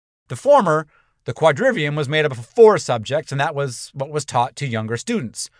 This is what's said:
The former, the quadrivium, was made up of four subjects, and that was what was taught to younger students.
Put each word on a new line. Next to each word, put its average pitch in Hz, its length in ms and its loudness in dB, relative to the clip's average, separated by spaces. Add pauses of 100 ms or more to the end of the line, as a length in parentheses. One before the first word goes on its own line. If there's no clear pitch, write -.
(300)
The 123 80 -10
former, 180 500 4 (380)
the 127 80 -4
quadrivium, 151 600 0
was 151 120 -4
made 151 180 0
up 143 60 -2
of 117 140 -12
four 214 320 6
subjects, 127 540 -4
and 139 100 -4
that 156 120 -2
was 139 400 -8
what 139 160 -8
was 151 160 -6
taught 123 300 -2
to 143 100 -8
younger 113 300 -6
students. 185 540 -8 (100)